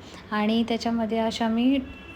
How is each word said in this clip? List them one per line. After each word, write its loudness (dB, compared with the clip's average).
आणि 2
त्याच्यामध्ये 0
अशा 0
मी 4